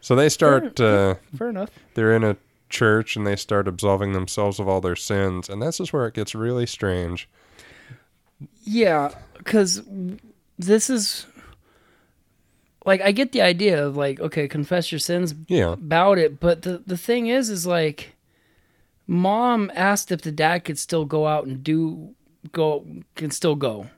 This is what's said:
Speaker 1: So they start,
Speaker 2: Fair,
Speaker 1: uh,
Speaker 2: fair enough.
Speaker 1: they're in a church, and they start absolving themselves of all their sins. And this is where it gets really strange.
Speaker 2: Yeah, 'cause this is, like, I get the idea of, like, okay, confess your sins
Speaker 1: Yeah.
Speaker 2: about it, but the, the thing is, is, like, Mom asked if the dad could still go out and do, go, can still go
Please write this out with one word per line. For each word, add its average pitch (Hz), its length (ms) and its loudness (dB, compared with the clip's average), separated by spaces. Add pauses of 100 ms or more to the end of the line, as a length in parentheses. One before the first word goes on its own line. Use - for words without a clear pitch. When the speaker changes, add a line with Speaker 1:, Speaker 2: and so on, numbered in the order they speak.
Speaker 1:
So - 160 0
they 143 120 6
start, 147 500 2
Speaker 2:
Fair, 101 320 4
Speaker 1:
uh, 92 40 0 (220)
Speaker 2:
fair 226 120 -6
enough. 208 220 -8 (240)
Speaker 1:
they're 110 180 4
in 113 120 4
a 104 120 2 (320)
church, 110 460 2
and 107 100 -4
they 101 120 0
start 101 320 -2
absolving 98 460 0
themselves 95 440 -2
of 101 80 -4
all 95 140 2
their 90 160 -2
sins. 95 520 -2
And 101 140 -8
this 160 160 -4
is 175 140 -8
where 127 160 -2
it 107 60 -10
gets 107 200 -6
really 120 320 -2
strange. 90 640 -4 (1400)
Speaker 2:
Yeah, 180 460 2 (340)
'cause 202 360 2 (760)
this 202 320 2
is, 226 360 -4 (1600)
like, 190 160 4
I 196 120 2
get 254 200 0
the 240 100 2
idea 180 440 4
of, 143 100 -2
like, 139 240 -2
okay, 156 280 -2
confess 165 420 -2
your 160 80 -6
sins 175 360 -2 (140)
Speaker 1:
Yeah. 104 260 2
Speaker 2:
about 170 440 2
it, 151 220 0
but 170 220 2
the, 175 240 -6
the 185 100 -4
thing 233 320 0
is, 247 220 0
is, 180 160 -6
like, 165 500 -2 (880)
Mom 202 680 2
asked 196 360 0
if 170 120 -4
the 160 100 -8
dad 156 320 0
could 151 140 -8
still 160 260 -2
go 151 220 0
out 151 200 -2
and 131 160 -8
do, 160 520 -2 (360)
go, 156 360 -2 (280)
can 156 160 -8
still 160 260 0
go 113 300 -4 (100)